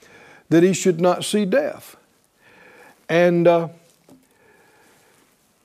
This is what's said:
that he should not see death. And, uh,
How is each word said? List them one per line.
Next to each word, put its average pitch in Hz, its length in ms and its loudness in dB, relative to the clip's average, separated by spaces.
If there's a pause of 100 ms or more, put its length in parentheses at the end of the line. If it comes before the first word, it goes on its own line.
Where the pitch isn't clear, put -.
(480)
that 165 140 2
he 190 100 2
should 170 280 -2
not 180 240 -2
see 208 200 -2
death. 254 520 -6 (1120)
And, 170 380 2
uh, 170 220 2 (2000)